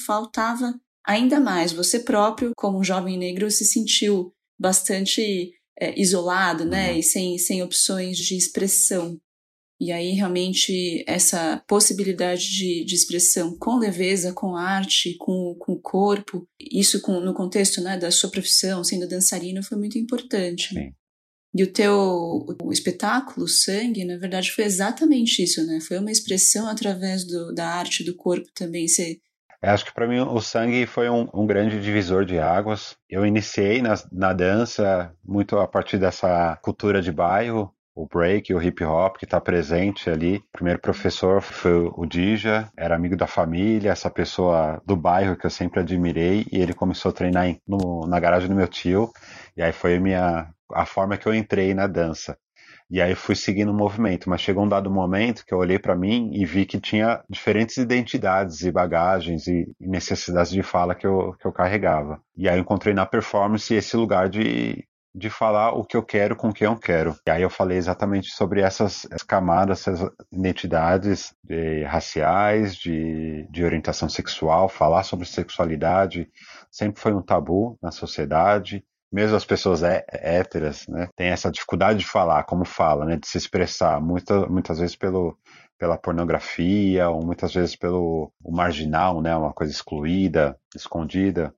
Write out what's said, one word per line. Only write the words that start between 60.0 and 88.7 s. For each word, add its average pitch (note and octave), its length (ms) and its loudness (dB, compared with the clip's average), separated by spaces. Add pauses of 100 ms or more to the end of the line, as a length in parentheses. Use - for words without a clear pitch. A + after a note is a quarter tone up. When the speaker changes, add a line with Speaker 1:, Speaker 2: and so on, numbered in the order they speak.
Speaker 2:
de F#2+ 100 0
fala F2+ 320 0
que - 140 -4
eu, F#2 320 0
que - 80 -6
eu F#2 40 -2
carregava. F2 720 0 (160)
E F#2 100 0
aí F2+ 100 4
eu F2+ 40 2
encontrei G2+ 320 0
na F#2+ 120 2
performance G#2+ 680 0
esse G#2+ 240 0
lugar G2 320 2
de, A2+ 560 -2 (300)
de G2 140 -8
falar G#2+ 420 2
o A#2 120 -2
que - 140 -2
eu G#2+ 60 0
quero G#2 320 2
com A2 180 -2
quem G#2+ 140 2
eu A2+ 100 2
quero. E2 380 0 (100)
E E2 60 2
aí E2 100 2
eu F#2 80 2
falei F#2 300 0
exatamente F#2+ 500 -2
sobre G2 320 0
essas, F#2+ 440 0
essas - 180 -12
camadas, F#2 640 2
essas F#2 240 -2 (200)
identidades F2+ 1000 0 (100)
de, D#2+ 420 -2
raciais, F#2 880 2
de, D#2+ 760 -4
de F2 140 -4
orientação D#2+ 440 0
sexual, E2 600 0
falar E2 320 4
sobre F2+ 240 -6
sexualidade E2+ 1040 0 (420)
sempre G#2+ 320 -4
foi G#2+ 120 2
um F#2+ 100 0
tabu F#2+ 580 0
na F2 80 -6
sociedade. F#2 920 0 (320)
Mesmo G#2+ 220 4
as - 80 0
pessoas F#2 380 2
é, F2 260 2
héteras, D#2+ 800 -2
né, F2 280 -6
têm F2+ 120 -2
essa F2 240 0
dificuldade G2 480 2
de F#2 80 -4
falar, E2 380 2
como F2 200 -2
fala, D2+ 400 2
né, E2 100 0
de D#2 120 -8
se - 100 -6
expressar, E2+ 640 0
muita, F2+ 460 0
muitas F2+ 320 -2
vezes F2 160 -2
pelo, F#2 420 -2 (400)
pela E2+ 220 0
pornografia, F2 1080 2
ou E2 140 -2
muitas E2+ 300 -2
vezes F2 220 0
pelo E2+ 560 -2 (120)
o E2 80 -10
marginal, E2 720 0